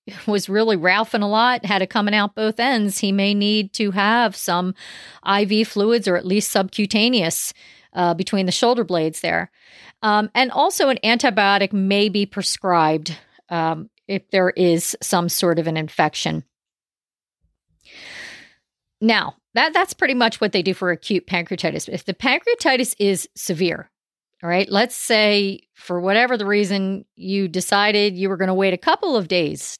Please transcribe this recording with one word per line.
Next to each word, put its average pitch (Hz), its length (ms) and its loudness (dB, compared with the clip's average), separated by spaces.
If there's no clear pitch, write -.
was 208 200 0
really 214 300 2
ralphing 202 460 0
a 202 40 0
lot, 233 380 2
had 196 160 0
it 190 80 -2
coming 208 240 0
out 208 220 0
both 220 240 -2
ends, 233 400 0
he 196 120 0
may 196 220 2
need 208 400 0
to 208 180 -2
have 208 440 2
some 180 400 -2
I 202 220 2
V 214 180 2
fluids 214 440 0
or 180 80 2
at 180 120 -4
least 202 240 0
subcutaneous, 208 1000 0
uh, 175 220 0
between 185 320 -2
the 180 60 0
shoulder 240 320 2
blades 160 380 -2
there. 170 300 -2
Um, 208 320 2
and 247 160 0
also 294 380 2
an 247 140 0
antibiotic 202 720 2
may 202 340 2
be 202 200 -2
prescribed, 160 880 0
um, 160 400 -4
if 196 220 -6
there 185 220 2
is 170 500 2
some 175 260 0
sort 170 300 2
of 165 100 0
an 165 80 -2
infection. 156 680 -2
Now, 214 340 2
that, 302 180 2
that's 370 200 0
pretty 277 200 0
much 233 260 0
what 214 120 0
they 190 100 0
do 185 120 -2
for 180 180 -2
acute 170 340 -4
pancreatitis. 170 640 -4
If - 160 -8
the 190 80 -6
pancreatitis 269 840 0
is 196 360 0
severe, 165 540 -4
all 170 60 -6
right, 185 200 2
let's 220 260 0
say 208 640 2
for - 260 -8
whatever 226 380 2
the 208 80 -6
reason 196 600 0
you 190 320 -2
decided 202 680 2
you 190 140 -2
were 190 80 -4
gonna 185 160 0
wait 190 200 2
a 180 40 -2
couple 330 380 0
of 190 120 -2
days 156 520 -2